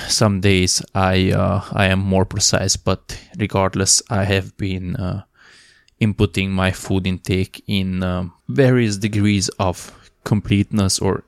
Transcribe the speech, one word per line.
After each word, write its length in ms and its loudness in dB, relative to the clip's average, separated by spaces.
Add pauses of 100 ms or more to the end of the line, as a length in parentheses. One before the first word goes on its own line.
some 320 2
days 420 2 (120)
I, 380 2
uh, 300 0 (100)
I 140 2
am 140 2
more 240 2
precise, 520 0
but 440 -4 (180)
regardless, 680 0
I 160 0
have 320 -2
been, 400 -6
uh, 260 -4 (800)
inputting 480 0
my 240 0
food 340 -2
intake 600 -4
in, 360 -2
um, 300 -4 (160)
various 480 2
degrees 520 0 (120)
of 320 -4 (320)
completeness 760 0
or 300 -2